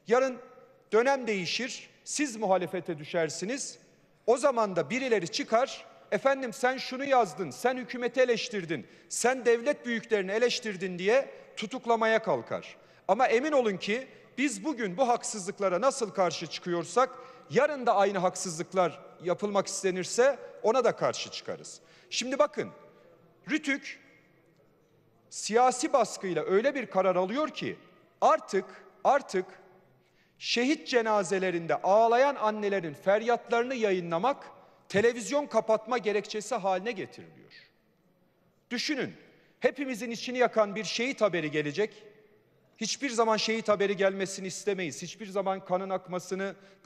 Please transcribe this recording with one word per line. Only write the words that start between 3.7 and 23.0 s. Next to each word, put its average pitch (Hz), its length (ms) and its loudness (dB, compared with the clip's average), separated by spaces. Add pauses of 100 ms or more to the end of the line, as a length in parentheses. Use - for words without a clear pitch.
O 240 100 6
zaman 233 380 2
da 147 140 0
birileri 226 380 0
çıkar, - 580 -2 (260)
"Efendim 262 420 0
sen 254 240 0
şunu 254 280 -6
yazdın, 196 460 2
sen 254 260 -2
hükümeti 247 440 -2
eleştirdin, 185 640 -2 (220)
sen 247 360 0
devlet 240 400 2
büyüklerini 214 460 -2
eleştirdin." 202 680 -2
diye 226 300 2 (280)
tutuklamaya 226 640 0
kalkar. 117 540 -4 (300)
Ama 226 200 4
emin 262 240 2
olun 226 260 4
ki 240 300 -4 (300)
biz 233 280 -2
bugün 226 320 -4
bu 262 100 4
haksızlıklara 196 760 -2
nasıl 254 300 0
karşı 175 360 0
çıkıyorsak 175 640 0 (400)
yarın 262 360 2
da 226 100 4
aynı 202 220 4
haksızlıklar 180 840 -2 (240)
yapılmak 190 440 -2
istenirse 190 720 0 (240)
ona 240 200 4
da 196 120 2
karşı - 360 -2
çıkarız. - 480 -12 (300)
Şimdi 262 300 -2
bakın, 240 300 0 (800)